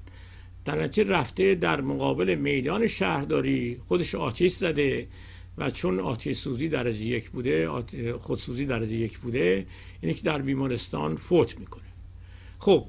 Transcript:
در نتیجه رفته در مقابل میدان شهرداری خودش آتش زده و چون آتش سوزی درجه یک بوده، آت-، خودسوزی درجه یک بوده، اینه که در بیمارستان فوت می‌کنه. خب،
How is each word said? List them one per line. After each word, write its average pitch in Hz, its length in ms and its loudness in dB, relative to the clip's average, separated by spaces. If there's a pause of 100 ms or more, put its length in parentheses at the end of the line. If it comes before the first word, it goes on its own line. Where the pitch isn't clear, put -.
(640)
در 151 180 0
نتیجه 196 280 2
رفته 185 440 4
در 165 260 2
مقابل 139 540 2
میدان 143 520 2
شهرداری 139 920 0 (100)
خودش 180 260 2
آتش 175 380 2
زده 139 540 0 (520)
و 147 120 0
چون 185 300 0
آتش 139 360 -2
سوزی 135 320 -2
درجه 120 340 0
یک 113 280 -2
بوده، 151 380 0
آت-، 120 520 -4
خودسوزی 127 460 -4
درجه 113 280 0
یک 113 240 -2
بوده، 117 480 2 (340)
اینه 165 140 0
که - 80 -8
در 151 200 2
بیمارستان 135 720 0
فوت - 420 4
می‌کنه. - 240 -14 (760)
خب، 185 300 6